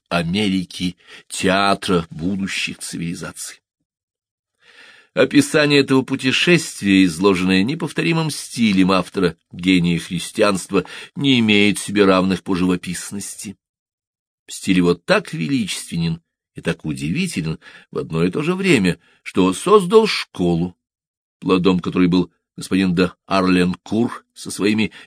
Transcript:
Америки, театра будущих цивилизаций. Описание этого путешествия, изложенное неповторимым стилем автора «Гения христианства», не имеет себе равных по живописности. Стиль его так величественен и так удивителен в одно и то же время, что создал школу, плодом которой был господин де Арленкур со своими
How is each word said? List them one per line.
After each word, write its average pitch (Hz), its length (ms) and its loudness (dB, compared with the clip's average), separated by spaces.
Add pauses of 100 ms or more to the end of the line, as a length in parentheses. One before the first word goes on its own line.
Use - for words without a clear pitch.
Америки, 90 880 -2 (320)
театра 98 840 0
будущих 92 680 -6
цивилизаций. 85 840 -12 (1500)
Описание 143 680 2
этого 135 240 2
путешествия, 123 1000 2
изложенное 92 600 2
неповторимым 160 680 -2
стилем - 640 0
автора 92 440 -2 (160)
«Гения 87 480 2
христианства», 98 840 -2 (300)
не 139 240 2
имеет 104 400 4
себе 101 260 0
равных 95 380 2
по 98 120 -4
живописности. 90 1040 -6 (880)
Стиль - 300 -2
его 87 160 4
так - 400 -2
величественен 110 880 -4 (340)
и - 60 -16
так - 240 -4
удивителен 80 760 -6 (320)
в - 60 -10
одно 80 260 -2
и - 80 2
то 151 120 -4
же 175 120 -2
время, 143 440 2 (240)
что 92 300 0
создал 208 520 4
школу, - 720 -2 (600)
плодом 92 400 2
которой 87 280 0
был 87 240 0 (240)
господин 95 380 -2
де 87 180 2 (140)
Арленкур 92 1080 0
со - 180 -16
своими 107 400 0 (160)